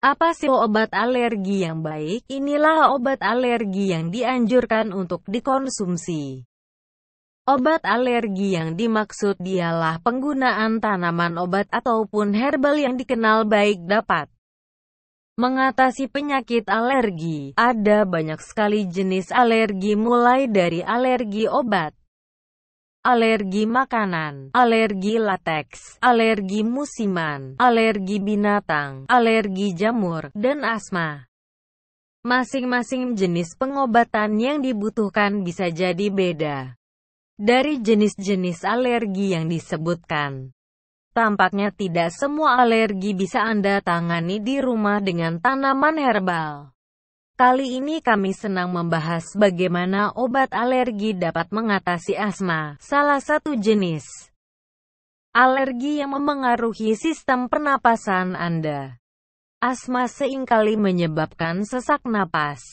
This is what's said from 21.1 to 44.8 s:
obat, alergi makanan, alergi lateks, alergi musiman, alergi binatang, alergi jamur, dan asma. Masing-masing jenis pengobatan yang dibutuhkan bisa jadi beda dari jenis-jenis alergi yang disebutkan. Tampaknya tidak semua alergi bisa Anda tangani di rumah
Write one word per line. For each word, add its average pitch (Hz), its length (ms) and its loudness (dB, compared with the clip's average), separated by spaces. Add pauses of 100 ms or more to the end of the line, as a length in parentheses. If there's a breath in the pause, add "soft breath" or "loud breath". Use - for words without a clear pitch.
obat, 202 480 0 (1120)
alergi 220 640 2
makanan, 180 800 -2
alergi 220 720 2
lateks, - 800 -4
alergi 220 640 2
musiman, 180 960 -4
alergi 220 560 2
binatang, 196 880 -2
alergi 208 720 2
jamur, 180 560 -2
dan 262 320 -2
asma. 170 640 -6 (960)
Masing-masing 247 880 -2
jenis 175 400 0
pengobatan 233 880 0
yang 277 240 0
dibutuhkan 208 800 -2
bisa 175 240 -2
jadi 180 400 0
beda 156 640 -2 (600)
dari 254 480 2
jenis-jenis 196 800 0
alergi 208 720 0
yang 160 160 -2
disebutkan. 151 1040 -4 (560)
Tampaknya 208 600 2
tidak 170 400 -2
semua 285 480 0
alergi 214 560 2
bisa 196 280 0
Anda 202 360 2
tangani 170 600 -2
di 262 200 -2
rumah 214 400 0